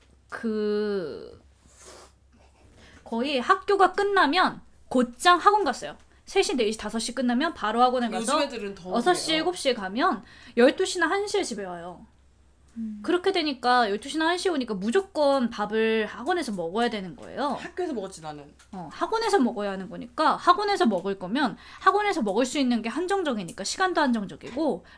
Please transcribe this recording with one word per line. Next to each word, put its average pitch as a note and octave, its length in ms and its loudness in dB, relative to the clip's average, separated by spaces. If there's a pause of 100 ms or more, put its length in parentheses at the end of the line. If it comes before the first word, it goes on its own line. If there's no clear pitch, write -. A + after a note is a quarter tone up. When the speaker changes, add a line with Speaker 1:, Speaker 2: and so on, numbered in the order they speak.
(300)
Speaker 1:
그 G#3 1080 -4 (1700)
거의 B3+ 360 -2
학교가 F#4+ 520 4
끝나면 F#4 680 2 (280)
곧장 B3+ 500 4
학원 G4+ 260 4
갔어요. A3 320 -4 (300)
세 G4 160 2
시, F#4+ 140 -2
네 A3 140 2
시, A3 80 -4
다섯 G#3+ 200 -6
시 A#3 160 -6
끝나면 C4+ 400 0
바로 A3 280 0
학원에 B3 280 2
가서 A3 260 -2
Speaker 2:
요즘 D#4 100 2
애들은 G3+ 280 -8
더 F3+ 180 -14
Speaker 1:
여섯 E4 220 4
시, E4+ 140 -4
Speaker 2:
그래요. D#4 100 2
Speaker 1:
일곱 F4 180 -2
시에 C4 180 0
가면 A3 480 -2 (360)
열두 D4+ 260 4
시나 F4+ 240 0
한 G4+ 180 0
시에 G4+ 160 0
집에 G#3 220 -8
와요. F3 420 -12 (680)
Speaker 3:
음. G#3+ 260 -8
Speaker 1:
그렇게 F4+ 300 0
되니까 B3 580 2
열두 A3 200 -6
시나 D#4+ 180 0
한 F4 80 2
시 F4+ 140 -2
오니까 B3+ 240 -2
무조건 C4+ 720 2
밥을 A3 580 0
학원에서 C4+ 460 -4
먹어야 G3 380 -2
되는 F#3 260 -8
거예요. G3 420 -4
Speaker 2:
학교에서 E4+ 360 -6
먹었지, F#3+ 260 -8
나는. D3+ 340 -14 (180)
Speaker 1:
어, E3+ 200 -10
학원에서 G#4 460 0
먹어야 G#3 340 0
하는 F#3+ 160 -10
거니까 A#3+ 480 0
학원에서 F#4+ 480 4
먹을 G3 340 0
거면 G#3 380 -2 (240)
학원에서 G4 420 4
먹을 G#3 220 2
수 C4 140 -2
있는 A#3+ 240 2
게 A#3 80 -4
한정적이니까 C#4+ 720 -2
시간도 F4+ 380 0
한정적이고 A#3+ 840 -2 (140)